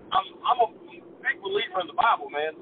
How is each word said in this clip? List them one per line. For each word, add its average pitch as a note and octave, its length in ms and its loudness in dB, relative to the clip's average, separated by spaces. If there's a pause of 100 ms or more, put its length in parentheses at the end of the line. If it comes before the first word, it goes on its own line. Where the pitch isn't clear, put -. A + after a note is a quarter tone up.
I'm, F#3+ 160 2 (160)
I'm - 240 2
a - 40 -4 (520)
big - 200 -2
believer F#4+ 440 -2
in - 40 -14
the - 80 -10
Bible, G3 360 2
man. D#3 280 -2